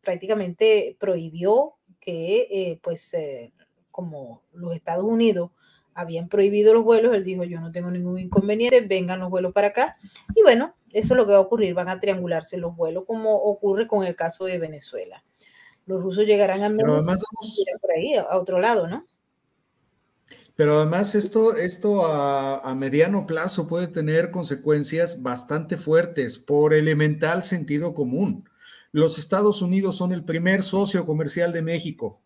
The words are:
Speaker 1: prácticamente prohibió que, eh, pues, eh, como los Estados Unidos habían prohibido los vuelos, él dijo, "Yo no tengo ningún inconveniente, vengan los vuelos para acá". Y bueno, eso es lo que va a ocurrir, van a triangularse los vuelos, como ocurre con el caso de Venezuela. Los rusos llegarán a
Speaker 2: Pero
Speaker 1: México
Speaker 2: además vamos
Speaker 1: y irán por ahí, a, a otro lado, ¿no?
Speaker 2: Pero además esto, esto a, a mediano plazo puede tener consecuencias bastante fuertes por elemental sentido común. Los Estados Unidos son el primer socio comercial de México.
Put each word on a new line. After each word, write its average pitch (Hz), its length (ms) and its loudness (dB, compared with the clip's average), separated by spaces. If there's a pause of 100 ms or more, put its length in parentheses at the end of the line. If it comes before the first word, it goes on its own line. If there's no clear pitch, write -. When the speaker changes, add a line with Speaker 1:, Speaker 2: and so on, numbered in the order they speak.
Speaker 1:
prácticamente 196 960 0
prohibió 185 720 0 (260)
que, 180 520 -2
eh, 185 320 -6
pues, 165 320 -8
eh, 135 360 -10 (380)
como 143 540 -14 (100)
los 175 200 -10
Estados 170 300 -6
Unidos 220 460 2 (440)
habían 170 360 -8
prohibido 208 440 6
los 226 120 4
vuelos, 233 280 4
él 190 120 0
dijo, 185 180 -6
"Yo 175 160 -8
no 165 140 -12
tengo 175 180 -6
ningún 180 260 -6
inconveniente, 208 600 2
vengan 185 400 -2
los 185 100 -8
vuelos 185 220 -2
para 208 180 2
acá". 247 280 -2 (360)
Y 453 100 6
bueno, 269 300 6 (180)
eso 220 220 0
es 247 40 6
lo 233 80 6
que 202 80 4
va 196 60 10
a - 20 6
ocurrir, 190 320 0
van 175 160 -4
a 185 100 -6
triangularse 175 560 -4
los 170 220 -8
vuelos, 170 280 -4
como 220 300 -2
ocurre 202 520 0
con 208 180 0
el 175 100 -4
caso 170 300 -6
de 185 120 -4
Venezuela. 143 680 -12 (600)
Los 185 180 -4
rusos 190 220 0
llegarán 202 360 4
a 208 60 0
Speaker 2:
Pero 214 80 0
Speaker 1:
México 214 180 2
Speaker 2:
además 165 300 0 (100)
vamos - 240 -8
Speaker 1:
y 403 60 0
irán - 180 -4
por - 100 -2
ahí, 208 220 -2
a, 220 80 2
a 180 180 -2
otro 185 200 -2
lado, 202 280 2
¿no? 247 160 -10 (1500)
Speaker 2:
Pero 151 220 4
además 175 380 0
esto, 220 420 2
esto 180 480 0
a, 139 540 0
a 131 160 -6
mediano 151 500 0
plazo 160 420 -2
puede 170 200 -4
tener 165 420 0
consecuencias 151 960 -2
bastante 151 540 -4
fuertes 170 600 0
por 147 380 2
elemental 156 680 2
sentido 156 520 -4
común. 143 520 -4 (440)
Los 151 260 2
Estados 202 460 2
Unidos 185 340 0
son 180 160 -2
el 170 100 -6
primer 175 380 0
socio 190 440 0
comercial 156 460 -2
de 165 120 -4
México. 160 640 -6